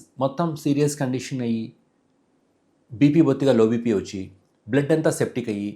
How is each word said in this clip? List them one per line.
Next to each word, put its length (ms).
మొత్తం 380
సీరియస్ 400
కండిషన్ 500
అయ్యి, 200
బీపీ 300
బొత్తిగా 300
లో 140
బీపీ 260
వచ్చి, 280
బ్లడ్ 260
అంతా 180
సెప్టిక్ 380
అయ్యి, 280